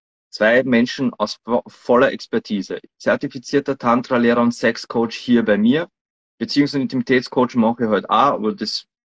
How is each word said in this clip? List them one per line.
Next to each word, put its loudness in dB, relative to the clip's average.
zwei 2
Menschen 0
aus -6
vo-, -2
voller 2
Expertise. -6
Zertifizierter -4
Tantra-Lehrer 0
und 2
Sexcoach -2
hier 2
bei 2
mir, 2
beziehungsweise -2
Intimitätscoach 0
mache 2
ich 0
halt 0
auch, 4
aber -2
das -8